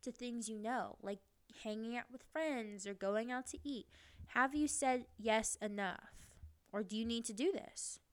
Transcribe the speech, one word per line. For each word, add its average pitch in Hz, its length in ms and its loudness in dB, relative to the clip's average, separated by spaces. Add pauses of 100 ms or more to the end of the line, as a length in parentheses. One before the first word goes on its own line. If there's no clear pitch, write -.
to 254 80 -6
things 240 360 -4
you 220 100 -4
know, 214 440 0
like 196 180 -4 (440)
hanging 226 340 -4
out - 140 -6
with 254 200 -14
friends 226 560 -2
or 202 60 -4
going 208 360 2
out 254 180 -2
to - 160 -8
eat. 277 240 -4 (400)
Have 262 280 4
you 302 140 6
said 254 360 4 (120)
yes 220 440 4
enough? 202 520 -2 (580)
Or 208 100 0
do 196 140 -2
you 226 100 2
need 233 200 0
to 226 80 -4
do 269 180 4
this? - 480 -4 (140)